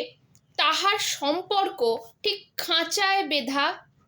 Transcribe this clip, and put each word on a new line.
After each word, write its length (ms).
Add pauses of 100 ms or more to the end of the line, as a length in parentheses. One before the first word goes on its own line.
(580)
তাহার 400 (200)
সম্পর্ক 640 (420)
ঠিক 160 (240)
খাঁচায় 680
বেঁধা 360 (420)